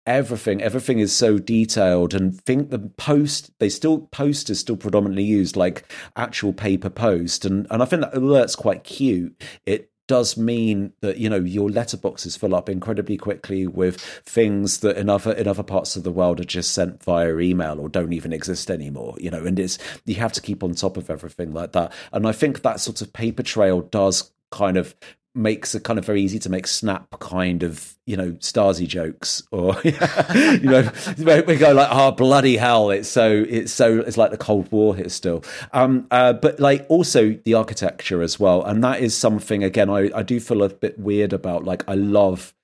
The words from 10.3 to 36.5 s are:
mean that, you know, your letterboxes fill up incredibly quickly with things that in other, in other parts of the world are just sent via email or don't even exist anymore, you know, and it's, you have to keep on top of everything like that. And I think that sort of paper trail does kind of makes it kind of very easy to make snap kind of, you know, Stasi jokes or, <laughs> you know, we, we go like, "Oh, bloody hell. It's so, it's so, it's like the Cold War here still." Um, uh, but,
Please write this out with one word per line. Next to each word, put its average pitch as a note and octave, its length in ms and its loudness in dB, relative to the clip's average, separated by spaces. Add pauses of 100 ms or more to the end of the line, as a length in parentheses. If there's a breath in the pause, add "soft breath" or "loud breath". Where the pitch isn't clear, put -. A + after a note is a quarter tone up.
mean A2+ 560 0 (100)
that, G2+ 180 -4
you A2 100 -2
know, G#2 100 0
your G2 300 0
letterboxes - 680 -4
fill F#2+ 180 -2
up F2+ 120 -2
incredibly G2+ 480 -4
quickly F#2+ 500 -6
with F#2 300 -2 (300 loud breath)
things G2+ 540 0
that G#2 180 0
in G2+ 100 -2
other, G2+ 260 0
in G#2 140 -2
other G2+ 160 -4
parts - 320 -4
of F2 80 -10
the F#2 80 -4
world F2 280 0
are F2 40 -6
just - 300 -6
sent F2+ 300 -4
via E2+ 340 0
email E2+ 420 -2
or D2+ 80 -10
don't E2+ 240 -2
even E2 220 -6
exist E2+ 360 -8
anymore, C#2+ 500 -8
you F2 100 -6
know, E2 160 -8
and F#2 120 0
it's, F#2 200 -4 (280 loud breath)
you G2+ 100 -4
have A2 180 -4
to - 80 -8
keep G2 220 -8
on F2 100 -4
top F#2 240 -4
of F2+ 120 -12
everything D#2+ 440 -10
like E2+ 180 -10
that. E2+ 220 0 (180 loud breath)
And G#2 160 0
I A2 60 2
think C#3+ 300 0
that A2+ 180 0
sort - 200 -8
of - 120 -12
paper A#2 300 -4
trail F#2+ 380 2
does G2 520 0 (180)
kind F#2+ 240 0
of F2+ 200 -2 (380 loud breath)
makes A2 400 -2
it G#2+ 120 -6
kind A2+ 120 -2
of F2+ 60 -4
very G#2 180 0
easy G2 160 0
to F#2 120 -8
make F#2 180 -4
snap - 540 -4
kind F2+ 420 -2
of, E2 420 -10
you G#2 120 -4
know, F2+ 160 -4
Stasi F#2+ 520 0
jokes D#2+ 640 -6
or, F#2 320 0
<laughs> - 40 -12
you F3+ 840 2
know, C3 220 6 (260 loud breath)
we, D#3+ 260 6
we E3 120 2
go D3 160 8
like, C#3 180 6
"Oh, C3+ 220 4
bloody C3 460 4
hell. A2+ 320 4
It's G2+ 180 0
so, A2 400 4
it's A2+ 240 -4
so, A2+ 300 4
it's A2 160 -4
like A2 140 4
the G#2+ 60 -6
Cold G2+ 360 0
War G#2+ 200 4
here F#2 140 -6
still." E2+ 340 -4 (300 loud breath)
Um, C3 400 2
uh, B2 220 6
but, D3 260 0